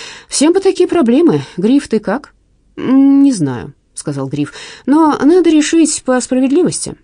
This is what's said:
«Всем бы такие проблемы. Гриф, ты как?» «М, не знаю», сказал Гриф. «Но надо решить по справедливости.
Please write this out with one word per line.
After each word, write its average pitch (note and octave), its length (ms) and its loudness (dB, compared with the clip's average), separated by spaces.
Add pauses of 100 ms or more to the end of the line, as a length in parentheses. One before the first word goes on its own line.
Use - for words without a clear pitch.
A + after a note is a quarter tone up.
(300)
«Всем D#4 240 2
бы F#4+ 60 4
такие F#4+ 280 0
проблемы. C4 540 2 (160)
Гриф, A#3 300 0
ты A3 120 -2
как?» G#3+ 340 -8 (440)
«М, C#4 460 2
не C#4 100 2
знаю», C3+ 400 -6 (200)
сказал C#3 360 -8
Гриф. D3 240 -6 (320)
«Но D4+ 320 2
надо E4+ 320 2
решить D#4 560 0
по B3+ 160 0
справедливости. C4 840 -2